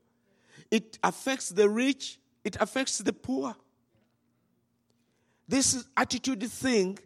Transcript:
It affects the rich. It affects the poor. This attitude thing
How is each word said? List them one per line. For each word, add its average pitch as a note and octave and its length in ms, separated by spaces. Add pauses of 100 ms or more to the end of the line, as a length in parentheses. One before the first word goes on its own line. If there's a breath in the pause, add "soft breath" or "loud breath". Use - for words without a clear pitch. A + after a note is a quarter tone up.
(680 soft breath)
It - 320
affects B3 480
the G3+ 180
rich. B3 520 (240)
It G#3 180
affects C4 380
the G3+ 120
poor. C4 420 (2000)
This B3+ 360 (120)
attitude B3 460
thing G#3 640